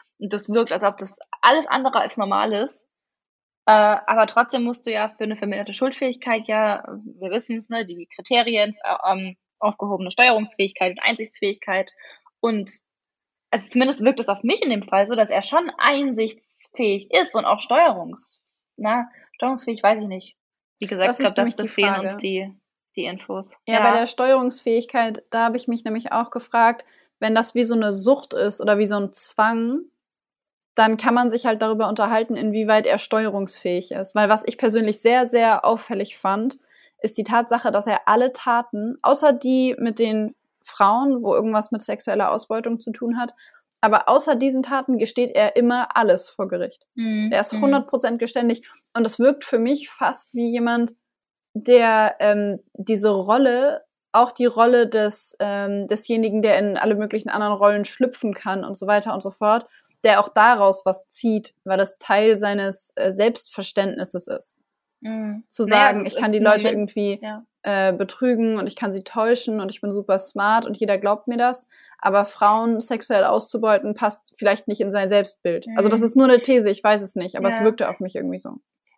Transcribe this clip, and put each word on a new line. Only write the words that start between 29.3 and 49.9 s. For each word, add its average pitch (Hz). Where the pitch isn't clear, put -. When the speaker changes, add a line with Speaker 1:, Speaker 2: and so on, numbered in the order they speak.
Speaker 2:
dann 220
kann 240
man 247
sich 240
halt 220
darüber 220
unterhalten, 220
inwieweit 214
er 208
steuerungsfähig 196
ist. 190
Weil 208
was 214
ich -
persönlich 220
sehr, 247
sehr 226
auffällig 220
fand, 214
ist -
die 214
Tatsache, 233
dass 208
er 214
alle 247
Taten, 240
außer 285
die 254
mit 226
den 214
Frauen, 240
wo 202
irgendwas 214
mit 220
sexueller 208
Ausbeutung 226
zu 226
tun 233
hat, 240
aber 214
außer 294
diesen 262
Taten 262
gesteht 240
er 208
immer 240
alles 196
vor 190
Gericht. -
Speaker 1:
Mhm. 220
Speaker 2:
Er 202
ist 208
Speaker 1:
Mhm. 214
Speaker 2:
hundert 277
Prozent 240
geständig. 233
Und 233
es 214
wirkt 277
für 233
mich 277
fast -